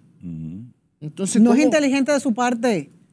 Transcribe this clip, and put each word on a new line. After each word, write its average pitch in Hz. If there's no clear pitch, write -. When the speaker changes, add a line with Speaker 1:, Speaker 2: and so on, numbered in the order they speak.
Speaker 1:
Ujú. 85
Speaker 2:
Entonces, 185
Speaker 3:
No 233
es -
Speaker 2:
¿cómo? 302
Speaker 3:
inteligente 285
de 277
su 269
parte 233